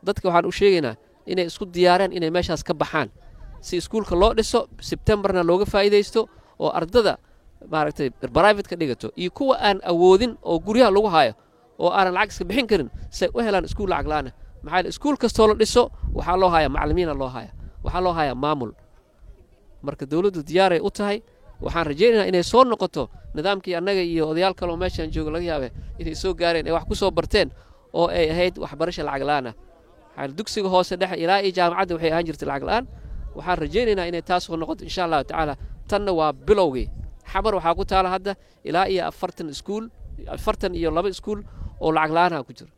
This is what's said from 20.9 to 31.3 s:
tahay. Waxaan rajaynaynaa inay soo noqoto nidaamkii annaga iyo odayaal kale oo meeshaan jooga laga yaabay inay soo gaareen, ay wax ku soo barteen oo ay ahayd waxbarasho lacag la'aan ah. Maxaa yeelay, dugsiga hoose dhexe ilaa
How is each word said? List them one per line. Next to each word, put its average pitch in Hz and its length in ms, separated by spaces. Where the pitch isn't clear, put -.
tahay. 202 320
Waxaan 165 260
rajaynaynaa 196 440
inay 180 120
soo 247 220
noqoto 185 460
nidaamkii 185 400
annaga 185 280
iyo 165 280
odayaal 180 240
kale 175 180
oo 165 60
meeshaan 180 320
jooga 156 200
laga 170 140
yaabay 147 260
inay 165 160
soo 185 200
gaareen, 170 320
ay 160 60
wax 165 140
ku 214 80
soo 190 160
barteen 160 400
oo 170 140
ay 170 240
ahayd 180 280
waxbarasho 160 440
lacag 143 240
la'aan 143 200
ah. 113 80
Maxaa - 680
yeelay, 139 160
dugsiga 208 300
hoose 185 280
dhexe 180 220
ilaa 180 240